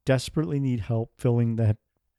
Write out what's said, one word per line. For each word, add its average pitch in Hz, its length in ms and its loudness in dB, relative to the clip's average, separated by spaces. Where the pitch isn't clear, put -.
desperately 139 560 -2
need 127 200 0
help 113 360 -4
filling 120 420 2
that 107 200 2